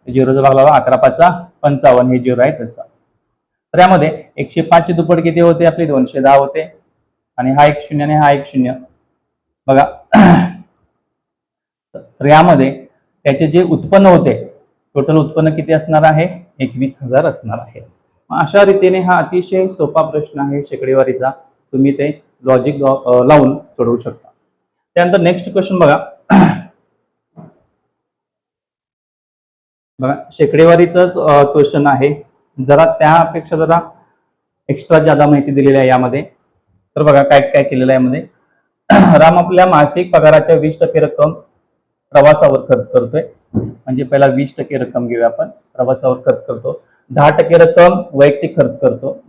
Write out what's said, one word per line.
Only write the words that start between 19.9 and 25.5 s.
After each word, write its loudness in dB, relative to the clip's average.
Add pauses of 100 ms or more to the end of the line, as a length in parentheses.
प्रश्न -8
आहे -6
शेकडेवारीचा, -4 (440)
तुम्ही 0
ते -6 (340)
लॉजिक 0
लावून 0
सोडवू -6
शकता. -16 (680)
त्यानंतर 0
नेक्स्ट -2